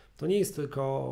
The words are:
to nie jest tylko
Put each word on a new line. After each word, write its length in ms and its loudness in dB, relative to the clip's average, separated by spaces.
to 100 -2
nie 120 4
jest 160 0
tylko 260 -2